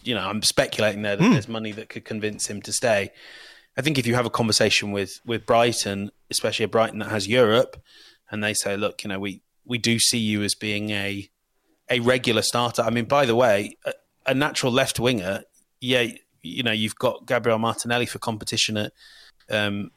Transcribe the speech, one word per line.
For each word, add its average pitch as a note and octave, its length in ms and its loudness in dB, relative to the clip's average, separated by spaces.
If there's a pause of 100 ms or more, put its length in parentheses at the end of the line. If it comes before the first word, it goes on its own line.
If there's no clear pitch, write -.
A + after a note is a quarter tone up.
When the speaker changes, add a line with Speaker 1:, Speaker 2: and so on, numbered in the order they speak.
Speaker 1:
you B2 100 -2
know, F#2+ 140 -2
I'm G#2 160 -4
speculating G#2+ 580 0
there G#2 140 -2
that B2 100 2
Speaker 2:
Hmm. B3 80 6
Speaker 1:
there's A#2+ 140 2
money A2 240 -8
that G#2+ 180 -14
could - 160 -14
convince G#2+ 420 -6
him G#2 160 -10
to - 80 -12
stay. G2+ 400 0 (640)
I - 40 -2
think C#3+ 160 0
if A#2 80 0
you A#2 80 2
have B2 140 2
a - 20 -4
conversation G#2+ 640 2
with, G2+ 340 -4
with A2+ 220 -4
Brighton, A2+ 640 2 (180)
especially - 360 -2
a - 40 0
Brighton A2 300 2
that G#2+ 100 -8
has G#2+ 180 -4
Europe, A#2 540 4 (480)
and G#2+ 140 -6
they G#2+ 100 -2
say, G2+ 240 -4
"Look, G#2 260 -4
you - 40 -6
know, G2 120 -2
we, G2 220 -8 (260)
we B2 100 -4
do A#2 200 2
see - 200 2
you G#2+ 260 0
as G2+ 100 -2
being G#2+ 360 -4
a, G2+ 400 -6 (600)
a C3 120 0
regular B2 400 4
starter." A#2+ 400 0
I A2+ 80 -2
mean, A#2 160 0
by C#3 200 4
the A#2 100 4
way, G#2+ 500 4
a, C3 80 -4 (340)
a C3+ 60 2
natural C3+ 400 0
left B2+ 260 0
winger, A2 440 0 (360)
yeah, B2 280 0 (360)
you E2+ 200 -6
know, A2+ 100 0
you've G#2+ 240 -2
got - 280 -2
Gabriel A#2 320 2
Martinelli A#2 480 -2
for A#2 140 -8
competition A2 560 -2
at, G#2+ 160 -4 (580)
um, G#2 480 -2